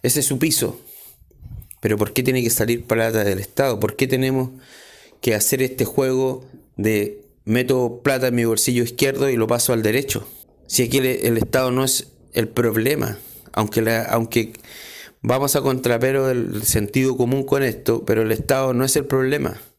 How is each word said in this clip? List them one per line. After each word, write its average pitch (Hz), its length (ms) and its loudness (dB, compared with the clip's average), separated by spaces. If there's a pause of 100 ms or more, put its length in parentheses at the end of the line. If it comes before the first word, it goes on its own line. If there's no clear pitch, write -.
Ese 123 180 0
es - 60 0
su 131 120 -2
piso. 147 420 0 (1000)
Pero 107 160 0
¿por 104 160 0
qué 127 100 -2
tiene 127 200 2
que 113 80 0
salir 117 340 0
plata 113 400 2
del 95 140 0
Estado? 117 420 0
¿Por - 160 -2
qué 135 100 0
tenemos 131 440 0 (720)
que 117 140 2
hacer 127 280 0
este 127 220 -2
juego 131 600 0 (320)
de 104 500 0 (180)
meto 123 600 0
plata 131 240 2
en 120 60 0
mi 120 100 2
bolsillo 120 380 2
izquierdo 135 480 0
y 123 60 2
lo 110 100 2
paso 120 260 0
al 113 100 0
derecho? 113 460 -2 (380)
Si - 160 0
aquí 123 160 2
el, 131 80 2
el 117 320 0
Estado 127 320 0
no 131 140 0
es - 240 -2 (260)
el 107 140 0
problema, 117 680 0 (340)
aunque 107 280 0
la, 113 220 0
aunque 113 500 0 (720)
vamos 135 340 0
a 139 60 2
contrapelo 131 640 2
del 120 380 -2
sentido 131 520 0
común 127 280 2
con 139 180 2
esto, 117 420 0
pero 110 180 2
el 107 100 2
Estado 131 420 0
no 127 100 2
es 131 120 0
el 139 100 0
problema. 135 520 0 (200)